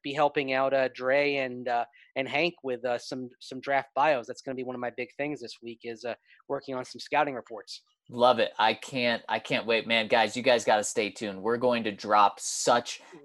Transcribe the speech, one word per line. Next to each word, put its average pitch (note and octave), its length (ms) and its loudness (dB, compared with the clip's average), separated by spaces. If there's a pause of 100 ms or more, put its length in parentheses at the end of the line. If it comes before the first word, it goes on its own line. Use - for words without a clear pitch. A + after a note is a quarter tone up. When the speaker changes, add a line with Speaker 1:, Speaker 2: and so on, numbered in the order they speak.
Speaker 1:
be C#3+ 100 -8
helping C#3+ 400 2
out, C3+ 200 2
uh, C3 200 2
Dre C#3 440 2
and, B2 300 -4
uh, A#2+ 180 0 (320)
and C3+ 100 -2
Hank D#3 340 0
with, B2 240 -4
uh, A#2+ 140 0
some, B2+ 300 -10 (100)
some C3 220 -12
draft C#3 340 -2
bios. C3+ 320 2
That's B2 140 -12
gonna C3+ 120 -8
be B2+ 120 -6
one B2 100 -6
of B2 60 -8
my A#2+ 100 -4
big B2 160 -8 (100)
things C#3+ 240 -6
this A2+ 220 -12
week A#2 220 -14
is, A2+ 200 -10
uh, A2+ 80 -6 (360)
working C#3 260 -6
on B2+ 100 -6
some - 140 -18
scouting D3 340 0
reports. - 480 -12 (280)
Speaker 2:
Love A#2+ 300 6
it! G#2+ 200 2
I A2 160 4
can't, A#2+ 540 -2
I A2+ 100 0
can't A#2 260 -2
wait, A2+ 220 2
man. A2+ 220 2
Guys, A2+ 260 4
you B2 80 -4
guys B2 220 4
gotta G#2+ 180 4
stay G#2+ 260 -2
tuned. F#2+ 320 -8
We're A2+ 160 0
going A#2+ 280 0
to G#2+ 60 -2
drop G2+ 480 4
such - 600 0 (240)